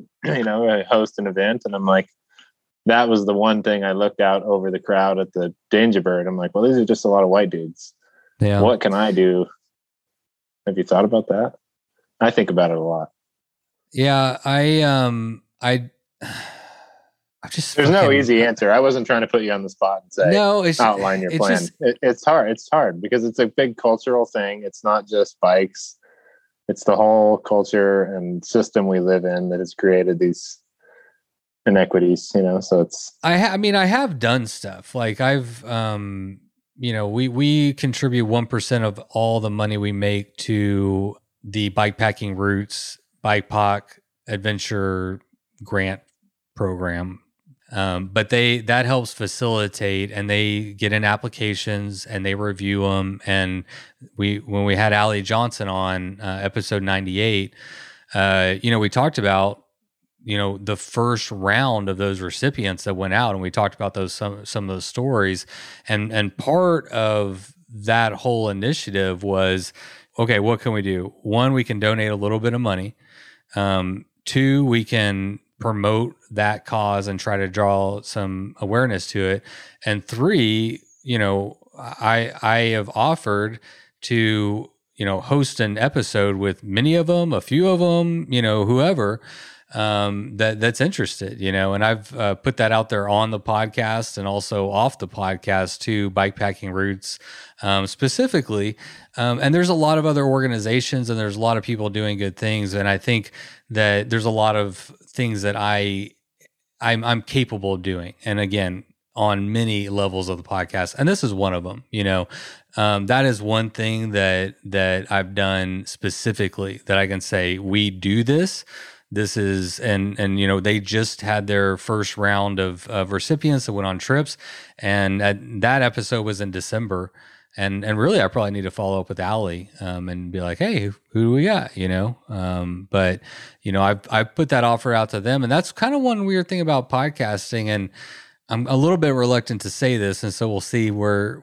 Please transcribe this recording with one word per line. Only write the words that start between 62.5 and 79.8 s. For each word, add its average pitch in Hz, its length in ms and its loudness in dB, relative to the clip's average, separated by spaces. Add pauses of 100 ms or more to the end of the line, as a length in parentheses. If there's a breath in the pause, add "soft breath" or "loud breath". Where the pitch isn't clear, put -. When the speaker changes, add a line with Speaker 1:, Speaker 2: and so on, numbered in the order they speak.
Speaker 2:
that 98 100 -4
went 95 200 -2
out, 117 180 2
and 95 100 -4
we 92 80 -4
talked 101 240 0
about 101 200 -6
those, 95 200 -4
some, 101 320 -8
some 101 240 -6
of 92 60 -6
those 90 100 -10
stories. 107 580 0 (440 loud breath)
And, 107 240 -2
and 104 240 -2
part 170 540 2
of 104 600 -2 (160)
that 113 440 0
whole 113 360 -2
initiative 98 760 -2
was, 95 480 0 (480 loud breath)
"Okay, 110 180 4
what 110 220 0
can 117 120 -4
we 104 100 -2
do? 95 300 -4 (100)
One, 120 300 2
we 127 120 2
can 107 160 -6
donate 107 320 0
a 104 40 -2
little 104 220 0
bit 120 160 -2
of 120 60 -2
money. 98 340 -2 (640 soft breath)
Um, 95 480 -2 (200)
two, 135 400 2
we 117 200 2
can 101 560 -2 (180)
promote 110 560 -2 (160)
that 107 360 -2
cause 104 420 -2
and 95 100 -4
try 101 200 -2
to 98 100 -2
draw 101 540 0
some 95 580 -8
awareness 107 460 0
to 98 180 -2
it. 95 180 -2 (440 loud breath)